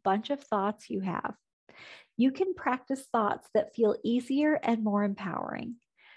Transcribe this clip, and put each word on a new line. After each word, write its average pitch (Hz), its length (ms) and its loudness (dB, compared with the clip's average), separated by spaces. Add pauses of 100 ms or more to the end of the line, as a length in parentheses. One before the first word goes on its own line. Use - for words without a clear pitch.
bunch 202 260 0
of 285 140 -2
thoughts 208 460 -2
you 208 120 -4
have. 190 320 -2 (840)
You 254 160 4
can 370 220 0
practice 262 580 -4
thoughts 214 420 0
that - 220 0
feel 214 280 4
easier 269 500 2
and 233 300 0
more 208 200 2
empowering. 196 720 -4 (420)